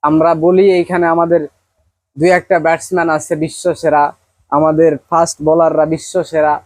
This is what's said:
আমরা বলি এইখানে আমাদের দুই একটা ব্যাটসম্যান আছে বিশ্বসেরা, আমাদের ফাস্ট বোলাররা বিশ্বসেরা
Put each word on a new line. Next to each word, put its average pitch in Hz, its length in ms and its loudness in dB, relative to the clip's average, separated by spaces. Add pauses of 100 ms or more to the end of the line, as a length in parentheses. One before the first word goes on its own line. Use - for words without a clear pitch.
আমরা 160 320 2
বলি 180 300 2 (140)
এইখানে 175 360 -2
আমাদের 170 260 0 (760)
দুই 160 140 0
একটা 180 340 0
ব্যাটসম্যান 165 460 -2
আছে 156 260 -2
বিশ্বসেরা, 151 680 -2 (480)
আমাদের 156 380 2 (180)
ফাস্ট 165 280 0 (100)
বোলাররা 156 400 2
বিশ্বসেরা 156 680 -4 (120)